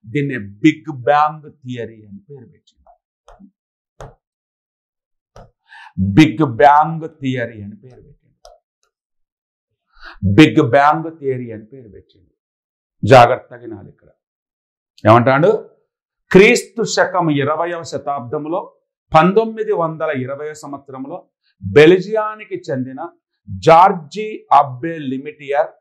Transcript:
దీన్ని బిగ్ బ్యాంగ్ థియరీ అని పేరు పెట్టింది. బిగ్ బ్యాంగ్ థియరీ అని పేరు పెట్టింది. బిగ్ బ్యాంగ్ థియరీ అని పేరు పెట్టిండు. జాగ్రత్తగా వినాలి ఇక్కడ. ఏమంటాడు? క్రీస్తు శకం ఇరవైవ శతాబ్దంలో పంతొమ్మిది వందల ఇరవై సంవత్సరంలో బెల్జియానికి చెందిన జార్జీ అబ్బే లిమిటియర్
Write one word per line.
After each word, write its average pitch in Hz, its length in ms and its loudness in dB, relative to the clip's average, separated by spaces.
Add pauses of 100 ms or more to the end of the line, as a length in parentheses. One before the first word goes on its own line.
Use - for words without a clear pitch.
దీన్ని 143 320 -6
బిగ్ 107 540 -4
బ్యాంగ్ 147 600 -2
థియరీ 113 540 -16
అని 101 140 -20 (100)
పేరు 131 160 -20
పెట్టింది. - 380 -20 (3250)
బిగ్ 151 280 2 (100)
బ్యాంగ్ 156 520 2
థియరీ 120 560 -8
అని 104 120 -16
పేరు - 200 -20
పెట్టింది. - 300 -20 (2000)
బిగ్ 156 460 4
బ్యాంగ్ 151 380 2 (120)
థియరీ 127 320 -6
అని 110 140 -16
పేరు 120 240 -20
పెట్టిండు. - 420 -20 (720)
జాగ్రత్తగా 120 580 4
వినాలి 110 280 -18
ఇక్కడ. - 200 -20 (960)
ఏమంటాడు? 127 460 4 (840)
క్రీస్తు 220 520 4
శకం 180 460 -2
ఇరవైవ 156 540 -4
శతాబ్దంలో 147 800 -8 (500)
పంతొమ్మిది 214 640 0
వందల 160 360 -4
ఇరవై 139 440 -8
సంవత్సరంలో 143 640 -16 (460)
బెల్జియానికి 190 960 2 (120)
చెందిన 131 320 -8 (480)
జార్జీ 165 800 2 (240)
అబ్బే 143 460 0
లిమిటియర్ 143 720 -6 (120)